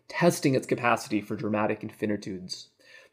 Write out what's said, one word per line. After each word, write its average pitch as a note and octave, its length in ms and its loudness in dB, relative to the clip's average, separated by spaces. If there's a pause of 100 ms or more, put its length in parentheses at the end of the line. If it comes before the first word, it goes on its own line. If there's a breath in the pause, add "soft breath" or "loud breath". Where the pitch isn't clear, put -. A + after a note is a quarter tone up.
testing E3 480 4
its - 120 0
capacity A#2 540 2
for G#2+ 140 -6
dramatic G#2+ 480 0
infinitudes. G#2 840 -6 (440 soft breath)